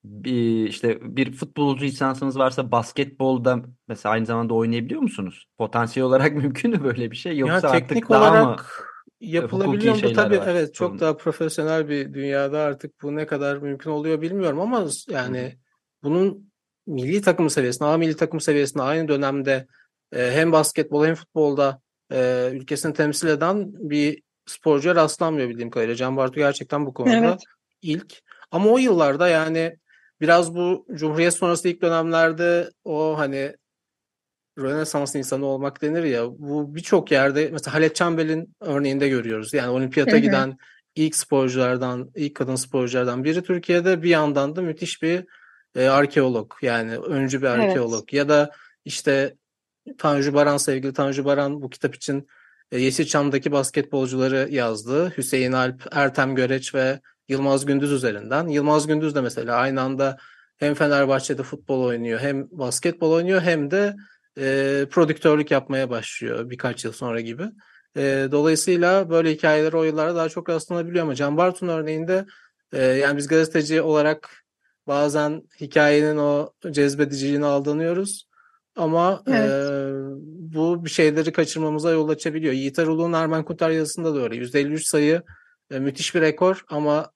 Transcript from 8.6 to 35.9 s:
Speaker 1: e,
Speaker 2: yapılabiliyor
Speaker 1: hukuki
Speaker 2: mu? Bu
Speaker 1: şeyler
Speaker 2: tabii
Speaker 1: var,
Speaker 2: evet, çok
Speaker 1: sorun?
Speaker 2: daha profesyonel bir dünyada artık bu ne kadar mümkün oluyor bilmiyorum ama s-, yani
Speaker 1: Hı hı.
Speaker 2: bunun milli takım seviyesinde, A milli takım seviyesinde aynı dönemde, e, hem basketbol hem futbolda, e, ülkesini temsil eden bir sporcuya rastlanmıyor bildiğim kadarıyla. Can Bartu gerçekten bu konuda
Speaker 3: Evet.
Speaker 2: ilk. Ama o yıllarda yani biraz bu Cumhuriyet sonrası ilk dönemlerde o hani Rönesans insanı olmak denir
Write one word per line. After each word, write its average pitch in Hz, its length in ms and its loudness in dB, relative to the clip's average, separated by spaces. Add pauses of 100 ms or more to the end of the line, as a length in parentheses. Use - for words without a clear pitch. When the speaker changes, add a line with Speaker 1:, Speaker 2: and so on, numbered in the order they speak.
Speaker 1:
e, 233 60 -14
Speaker 2:
yapılabiliyor 170 460 -2
Speaker 1:
hukuki 220 160 2
Speaker 2:
mu? 220 60 6
Bu 214 40 2
Speaker 1:
şeyler - 160 2
Speaker 2:
tabii 208 240 4
Speaker 1:
var, - 80 -2
Speaker 2:
evet, 175 280 0
çok 180 140 -2
Speaker 1:
sorun? 196 120 -8
Speaker 2:
daha 156 160 2
profesyonel 156 720 -2
bir 143 260 -4
dünyada 139 440 -2
artık 147 440 -6
bu 143 140 -6
ne 151 100 -4
kadar 143 300 -4
mümkün 143 340 -8
oluyor 151 300 -2
bilmiyorum 165 400 -2
ama 214 280 -2
s-, - 240 -10
yani 127 280 -4
Speaker 1:
Hı 127 60 -6
hı. 127 60 -12 (500)
Speaker 2:
bunun 185 500 0 (340)
milli 151 360 -2
takım 175 280 4
seviyesinde, 127 380 0
A 160 80 4
milli 160 200 0
takım 156 240 -2
seviyesinde 143 420 0
aynı 156 260 0
dönemde, 139 580 0 (460)
e, 123 180 0
hem 160 220 2
basketbol 151 540 2
hem 165 80 2
futbolda, 143 680 0 (320)
e, 127 400 0
ülkesini 139 400 -4
temsil 151 360 0
eden 180 440 0 (180)
bir 147 320 0 (240)
sporcuya 156 480 2
rastlanmıyor 156 540 2
bildiğim 117 220 -8
kadarıyla. 117 240 -2
Can 127 220 -4
Bartu 131 180 -2
gerçekten 143 520 -2
bu 131 80 -8
konuda 226 220 2
Speaker 3:
Evet. 190 240 2 (420)
Speaker 2:
ilk. 165 320 -6 (360)
Ama 196 200 2
o 247 80 6
yıllarda 175 500 4
yani 160 480 0 (440)
biraz 165 340 4
bu 175 400 0
Cumhuriyet 156 400 0
sonrası 175 340 0
ilk 175 140 -2
dönemlerde 165 880 2 (140)
o 156 340 -2
hani 139 380 -4 (1040)
Rönesans 143 560 -2
insanı 135 320 -4
olmak 135 360 -4
denir 160 220 -2